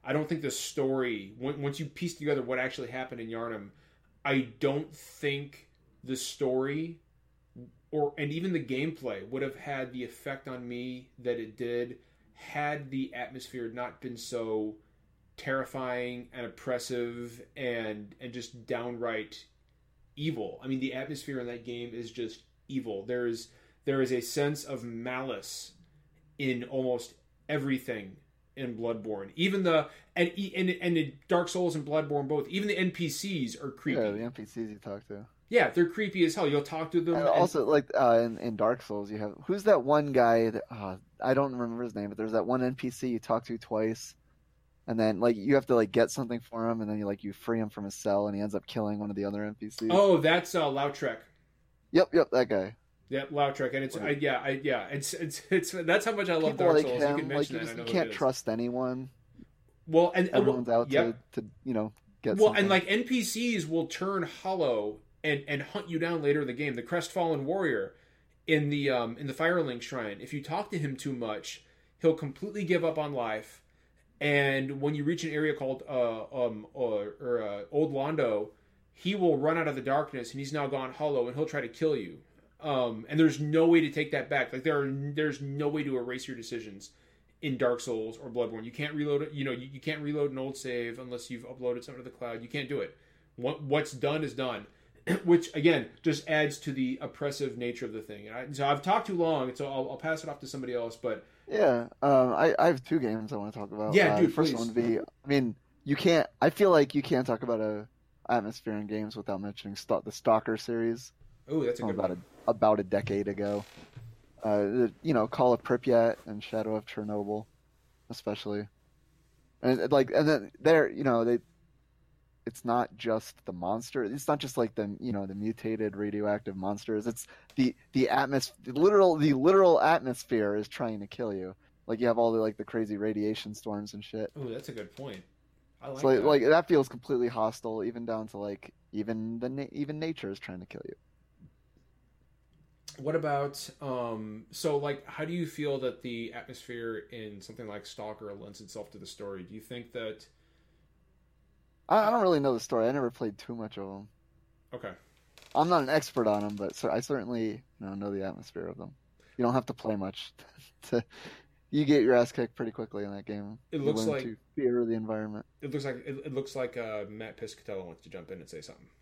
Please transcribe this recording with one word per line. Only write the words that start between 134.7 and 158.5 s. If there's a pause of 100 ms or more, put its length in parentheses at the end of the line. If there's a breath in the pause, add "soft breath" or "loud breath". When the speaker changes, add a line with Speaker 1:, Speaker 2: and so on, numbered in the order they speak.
Speaker 1:
good
point. (640)
I
like
Speaker 2:
So,
like,
Speaker 1:
that.
Speaker 2:
like,
that
feels
completely
hostile,
even
down
to,
like, (180)
even
the
na-,
even
nature
is
trying
to
kill
you. (2000)
Speaker 1:
What
about, (140)
um,
so,
like,
how
do
you
feel
that
the
atmosphere
in
something
like
Stalker
lends
itself
to
the
story?
Do
you
think
that (1600)
Speaker 2:
I,
I
don't
really
know
the
story.
I
never
played
too
much
of
'em. (640)
Speaker 1:
Okay. (640)
Speaker 2:
I'm
not
an
expert
on
'em,
but
cer-,
I
certainly,
you (200)
know,
know
the
atmosphere